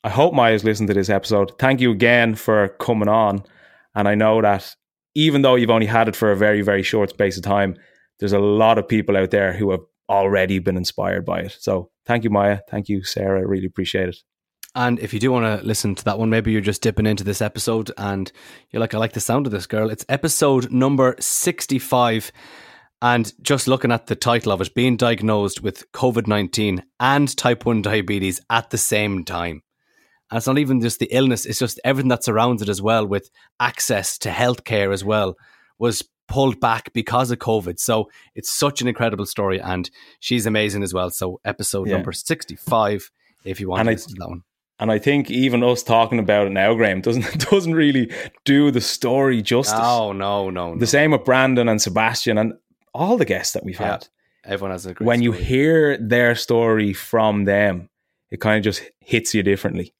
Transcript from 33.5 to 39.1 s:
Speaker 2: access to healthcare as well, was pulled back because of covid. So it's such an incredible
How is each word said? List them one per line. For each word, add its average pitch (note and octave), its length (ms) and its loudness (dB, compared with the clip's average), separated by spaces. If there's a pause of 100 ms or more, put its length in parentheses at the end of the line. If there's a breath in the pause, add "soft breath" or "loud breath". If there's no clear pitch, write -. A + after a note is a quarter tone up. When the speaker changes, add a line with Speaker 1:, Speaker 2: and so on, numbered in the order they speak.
Speaker 2:
access A#2+ 600 -2
to - 120 -8
healthcare A2+ 600 0
as F#2+ 120 -4
well, G2+ 320 0 (420 soft breath)
was A#2 260 -2 (240)
pulled C3+ 320 0
back A2+ 320 -2
because A#2+ 380 -2
of A#2 80 -4
covid. G2 420 -4
So A2 300 0 (240 soft breath)
it's - 180 -10
such C#3+ 300 -2
an B2 60 -2
incredible G#2+ 380 -2